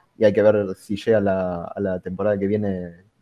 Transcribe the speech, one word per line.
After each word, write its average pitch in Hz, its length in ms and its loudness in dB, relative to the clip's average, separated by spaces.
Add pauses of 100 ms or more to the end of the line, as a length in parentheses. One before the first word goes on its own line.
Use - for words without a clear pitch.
(160)
y 110 100 2
hay 104 80 6
que 104 100 4
ver 104 320 2
si - 200 -10
llega 110 220 2
a 101 40 2
la, 92 420 -2
a - 160 -10
la 95 220 -2
temporada 98 360 -2
que 98 80 -2
viene 95 580 -4 (180)